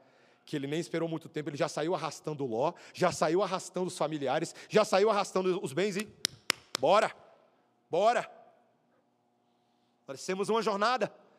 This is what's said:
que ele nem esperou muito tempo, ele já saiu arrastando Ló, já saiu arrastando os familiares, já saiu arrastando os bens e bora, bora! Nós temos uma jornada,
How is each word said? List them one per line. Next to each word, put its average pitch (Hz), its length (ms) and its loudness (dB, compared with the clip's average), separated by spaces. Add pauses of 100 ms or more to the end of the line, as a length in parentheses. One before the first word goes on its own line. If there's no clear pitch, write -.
(460)
que - 100 -6
ele 139 120 -4
nem 151 120 -2
esperou 165 280 -2
muito 160 220 -6
tempo, 151 200 -8
ele 143 80 -6
já 160 120 0
saiu 160 240 -2
arrastando 147 520 -6
Ló, 127 280 -2 (200)
já 175 180 2
saiu 175 320 2
arrastando 180 440 -4
os - 100 -8
familiares, 151 580 -2 (120)
já 208 160 6
saiu 202 260 4
arrastando 190 540 0
os 139 100 -8
bens 180 220 0
e 208 120 -6 (720)
bora, 185 360 6 (760)
bora! 202 400 2 (1800)
Nós 135 180 -12
temos 190 240 -2
uma 220 120 2
jornada, 208 520 0 (260)